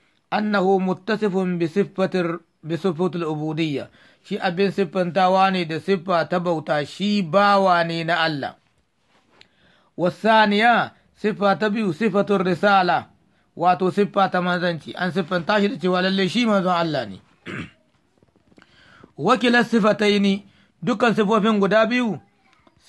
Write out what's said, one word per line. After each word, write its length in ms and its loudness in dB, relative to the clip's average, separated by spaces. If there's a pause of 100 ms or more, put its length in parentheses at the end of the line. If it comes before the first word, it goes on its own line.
(320)
annahu 480 0
muttasifun 800 -2
bi 80 0
siffatir, 720 -2 (240)
bi 140 -6
siffatul 460 -2
ubudiyya. 680 -4 (340)
Shi 160 -8
abin 320 -2
siffantawa 800 2
ne 140 -2
da 140 -6
siffa 500 0
ta 100 0
bauta, 460 -2
shi 360 -2
bawa 600 4
ne 200 -4
na 200 0
Allah. 320 -4 (1400)
Wasaniya, 920 2 (240)
siffa 440 0
ta 100 0
biyu, 240 -2
siffatur 500 0
risala, 680 2 (460)
wato 360 0
siffa 400 0
ta 100 0
manzanci. 540 -4
An 160 -4
siffanta 500 -2
shi 80 2
da 80 -6
cewa 240 0
lalle 280 0
shi 160 0
manzon 280 0
Allah 320 -2
ne. 140 -16 (260)
<clears throat> 240 -12 (1500)
Wakila 460 2
sifataini, 840 2 (360)
dukkan 340 0
siffofin 440 2
guda 260 4
biyu, 340 -2 (680)